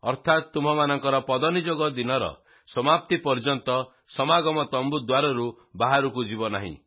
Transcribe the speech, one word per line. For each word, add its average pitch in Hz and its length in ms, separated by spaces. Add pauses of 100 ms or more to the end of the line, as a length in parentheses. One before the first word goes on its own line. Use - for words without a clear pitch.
ଅର୍ଥାତ୍ 160 480
ତୁମ୍ଭମାନଙ୍କର 143 680
ପଦନିଯୋଗ 156 680
ଦିନର 123 340 (440)
ସମାପ୍ତି 160 480
ପର୍ଯ୍ୟନ୍ତ 135 520 (400)
ସମାଗମ 156 560
ତମ୍ବୁ 135 340
ଦ୍ୱାରରୁ 127 480 (300)
ବାହାରକୁ 135 480
ଯିବ 107 240
ନାହିଁ 98 260 (120)